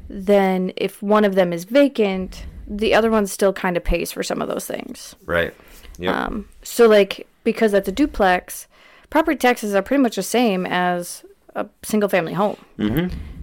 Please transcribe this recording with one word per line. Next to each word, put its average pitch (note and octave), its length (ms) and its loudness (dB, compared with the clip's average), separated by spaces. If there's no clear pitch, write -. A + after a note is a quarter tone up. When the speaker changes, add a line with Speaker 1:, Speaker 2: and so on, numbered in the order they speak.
Speaker 1:
then F#3+ 640 2
if - 260 -6
one G#3 240 4
of G3 100 2
them F3+ 180 2
is E3+ 100 -6
vacant, G#3 840 0
the G#3 260 0
other A3 160 4
one G#3+ 160 2
still F#3+ 280 0
kinda F3+ 260 -2
pays E3+ 320 -2
for - 100 -10
some - 220 -4
of - 40 -6
those - 200 -6
things. - 480 -12
Speaker 2:
Right. E2+ 280 -2
Yep. F2+ 180 -4
Speaker 1:
Um, - 340 -6
so, - 260 4
like, G#3 380 4
because A3 280 0
that's G3 160 2
a G3 40 -4
duplex, F#3+ 760 0
property D#4 280 2
taxes A#3+ 360 0
are G3 80 2
pretty C4+ 220 2
much A#3 140 0
the F#3+ 60 -4
same G3 440 0
as F3+ 580 -2
a G3+ 100 -6
single-family F#3+ 520 0
home. F#3+ 240 0
Speaker 2:
Mm-hmm. B2 300 0